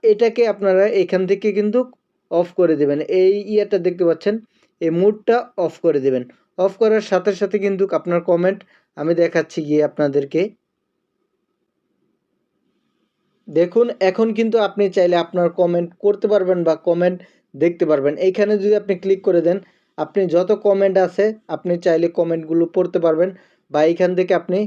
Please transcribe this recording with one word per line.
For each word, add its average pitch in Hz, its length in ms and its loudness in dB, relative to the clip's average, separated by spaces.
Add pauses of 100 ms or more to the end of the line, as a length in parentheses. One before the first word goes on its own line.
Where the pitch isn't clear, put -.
এটাকে 220 380 2 (120)
আপনারা 196 300 2 (180)
এখান 180 280 0
থেকে 196 180 0 (100)
কিন্তু 208 220 0 (520)
অফ 170 160 0 (120)
করে 165 220 4
দিবেন। 143 180 0 (220)
এই 185 120 4 (180)
ইয়েটা 202 340 0
দেখতে 180 200 -2
পাচ্ছেন, 170 300 0 (460)
এই 165 180 -2
মোডটা 214 380 2 (280)
অফ 160 80 -4 (120)
করে 151 200 2
দিবেন। 127 180 0 (340)
অফ 190 240 0
করার 220 300 2
সাথে 185 200 0 (100)
সাথে 202 240 -2
কিন্তু 196 180 -2 (160)
আপনার 175 200 -2 (100)
কমেন্ট 180 300 0 (380)
আমি 160 240 -2
দেখাচ্ছি 165 460 -2
গিয়ে 151 220 2
আপনাদেরকে। 143 520 -2 (3000)
দেখুন, 175 380 0 (240)
এখন 226 180 0 (100)
কিন্তু 226 200 0 (100)
আপনি 202 160 -2 (120)
চাইলে 180 200 2 (100)
আপনার 175 220 -2 (120)
কমেন্ট 175 300 0 (140)
করতে 202 300 0
পারবেন 180 340 0
বা 160 60 2 (140)
কমেন্ট 180 300 0 (360)
দেখতে 170 360 0
পারবেন। 147 240 2 (120)
এইখানে 202 280 0 (100)
যদি 208 180 2
আপনি 196 120 -4 (100)
ক্লিক 190 260 -2
করে 175 180 2
দেন, 185 120 0 (380)
আপনি 156 240 -4 (120)
যত 180 160 2 (160)
কমেন্ট 196 300 2 (100)
আছে 190 200 -2 (300)
আপনি 175 180 -4 (120)
চাইলে 170 220 2 (100)
কমেন্টগুলো 165 460 0 (120)
পড়তে 175 300 0
পারবেন 165 240 2 (420)
বা 147 80 -2 (100)
এইখান 180 260 0
থেকে 180 240 0
আপনি 180 280 -6